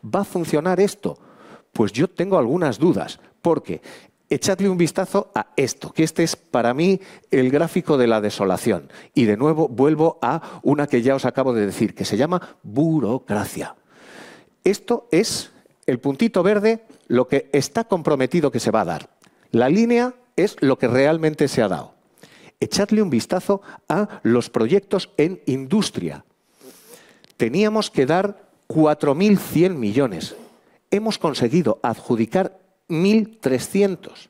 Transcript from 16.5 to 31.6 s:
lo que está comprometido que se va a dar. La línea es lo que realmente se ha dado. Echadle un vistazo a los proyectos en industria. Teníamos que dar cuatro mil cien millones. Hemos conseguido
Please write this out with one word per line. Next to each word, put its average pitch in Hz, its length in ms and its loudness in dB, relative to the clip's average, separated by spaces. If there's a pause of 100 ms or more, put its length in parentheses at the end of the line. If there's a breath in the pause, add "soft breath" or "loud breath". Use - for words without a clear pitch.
lo 120 180 2
que - 260 -2
está 180 320 -2
comprometido 147 680 0
que 117 100 -4
se 113 100 -2
va 107 120 2
a - 20 0
dar. 85 260 -8 (420 soft breath)
La 117 160 4
línea 240 460 2 (220)
es 202 240 0
lo 135 180 2
que 131 80 -2
realmente 147 640 2
se 135 140 0
ha 107 40 2
dado. 82 280 -6 (680 loud breath)
Echadle 208 420 0
un 185 80 -2
vistazo 180 520 -2 (260 loud breath)
a 202 340 -4
los 117 260 0
proyectos 175 680 -2
en 175 300 0
industria. 131 800 -4 (1120 loud breath)
Teníamos 202 540 0
que 135 160 2
dar 190 420 -2 (200)
cuatro 151 480 2
mil 196 220 4
cien 170 420 0
millones. 107 560 -2 (560 soft breath)
Hemos 208 260 -2
conseguido 127 640 0